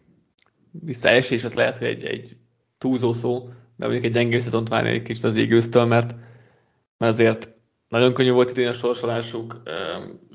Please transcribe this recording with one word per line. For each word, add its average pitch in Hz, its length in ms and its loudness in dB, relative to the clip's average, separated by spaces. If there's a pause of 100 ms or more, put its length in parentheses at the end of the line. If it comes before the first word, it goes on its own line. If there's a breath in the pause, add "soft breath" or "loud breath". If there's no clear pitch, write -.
(720 soft breath)
visszaesés, 123 760 0
az 117 100 -8
lehet, 120 240 0
hogy 120 80 -6
egy, 117 180 -6
egy - 320 -10 (420)
túlzó 120 340 0
szó, 123 360 -6 (300 loud breath)
de - 60 -8
mondjuk 120 200 -2
egy 117 80 -2
gyengébb 120 280 2
szezont 113 280 -2
várni 113 220 0
egy 117 120 -2
kicsit 113 220 -6
az 110 120 0
Eagles-től, 117 480 4
mert, 117 300 2 (840 soft breath)
mert 113 140 2
azért 113 420 2 (340)
nagyon 123 260 4
könnyű 127 160 2
volt 123 200 4
idén 123 180 0
a 120 40 -2
sorsolásuk, 117 920 -6
ö, 78 80 -10 (640)